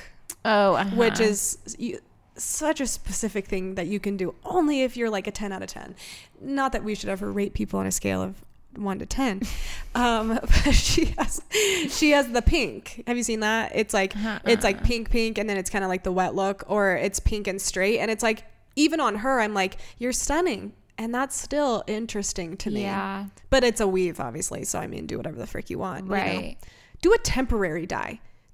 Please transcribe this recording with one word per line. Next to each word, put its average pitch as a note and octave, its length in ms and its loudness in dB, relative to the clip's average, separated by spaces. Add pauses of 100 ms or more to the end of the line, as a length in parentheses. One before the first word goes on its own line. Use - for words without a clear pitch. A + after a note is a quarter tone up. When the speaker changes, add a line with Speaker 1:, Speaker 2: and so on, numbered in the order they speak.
(440)
Speaker 1:
Oh, G#3 300 6
uh-huh. F#3+ 240 2
Speaker 2:
Which A3+ 240 4
is G#3 380 2 (200)
y-, - 200 -6 (360)
such - 460 -2
a B3+ 60 0
specific - 600 -4
thing F#3+ 280 -4
that F3+ 120 -4
you G3+ 140 -2
can G3+ 160 -2
do F#3 260 -4
only D4+ 380 2
if B3 160 0
you're, A#3 120 0
like, G3 180 -2
a G#3 40 -6
ten G3+ 220 -6
out F#3+ 80 -8
of F#3+ 80 -10
ten. - 260 -14 (460)
Not C4+ 320 -2
that G3+ 100 -2
we G#3+ 100 -2
should G3+ 140 -6
ever G3 240 -4
rate G3+ 220 -2
people G3 260 -2
on F#3+ 80 -2
a F#3+ 40 0
scale F#3+ 300 0
of F#3+ 140 -4 (400)
one G3 240 -4
to - 60 -8
ten. A3+ 420 -2
<laughs> - 40 -6 (440)
Um, A3+ 320 2
<laughs> - 360 6
but C#4+ 120 6
she - 300 4 (120)
has, - 240 -2 (480)
she D4+ 220 4
has C#4+ 200 6
the A#3 120 2
pink. A3 640 2
Have A#3+ 100 0
you A#3+ 60 -2
seen A3 160 -2
that? A3 340 0
It's A3 220 0
like, G3 200 2
Speaker 1:
Uh-uh. G#3 300 -4
Speaker 2:
it's, A#3 180 4
like, G3 200 2
pink, A3+ 260 2
pink, A3+ 300 2
and G#3+ 100 0
then G3+ 80 2
it's F#3 140 -2
kinda G3 160 0
like F#3 160 -2
the F#3+ 80 0
wet F3+ 240 2
look, G3 320 0
or G3 280 4
it's F3+ 240 -2
pink G#3 280 0
and F#3+ 120 -4
straight. G3 380 0
And G#3+ 140 0
it's A3 100 -2
like, A3 220 0 (320)
even D#4 240 4
on A3+ 160 2
her, B3+ 260 2
I'm G#3 140 0
like, F#3+ 220 0 (200)
"You're B3 160 -2
stunning." B3+ 600 0 (260)
And A3+ 160 -4
that's C4 200 -2
still C#4 520 0
interesting G3+ 720 -6
to - 120 -4
me. G#3 140 -2
Speaker 1:
Yeah. G3 420 -4 (240)
Speaker 2:
But C4+ 140 6
it's A3+ 180 2
a G3+ 60 2
weave, F#3 320 0
obviously. - 460 -6
So, - 120 -4
I - 80 -4
mean, A2+ 220 -8
do - 100 -6
whatever - 220 -8
the - 80 -8
frick - 240 -10
you - 80 -6
want. F#3+ 260 -6
You F#3+ 60 -6
know? G3+ 40 0
Speaker 1:
Right. F#3+ 420 -2 (440)
Speaker 2:
Do F4+ 100 6
a A4+ 60 8
temporary G3+ 720 0
dye. - 320 -6 (340)